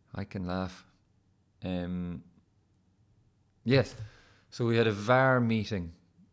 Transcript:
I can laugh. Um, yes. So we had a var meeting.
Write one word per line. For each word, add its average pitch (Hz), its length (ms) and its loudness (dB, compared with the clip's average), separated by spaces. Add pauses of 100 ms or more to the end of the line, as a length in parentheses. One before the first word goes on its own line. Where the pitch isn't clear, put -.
(140)
I 98 100 -6
can 95 220 -8
laugh. 92 380 -6 (800)
Um, 90 600 -6 (1400)
yes. 127 320 2 (560)
So 123 160 -4
we 117 100 2
had 113 100 4
a 110 60 2
var 127 480 4
meeting. 107 520 -2 (400)